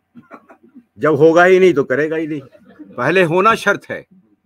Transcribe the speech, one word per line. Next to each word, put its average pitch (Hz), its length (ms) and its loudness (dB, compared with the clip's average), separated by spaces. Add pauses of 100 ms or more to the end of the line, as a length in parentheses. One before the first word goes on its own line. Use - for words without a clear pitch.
(960)
जब 151 160 -2
होगा 160 300 4
ही 185 160 4
नहीं 180 140 4
तो 139 100 -2
करेगा 151 320 -4
ही 160 120 -6
नहीं, 151 140 -10 (520)
पहले 156 300 0
होना 185 320 0
शर्त 202 340 -4
है। 95 180 -12 (380)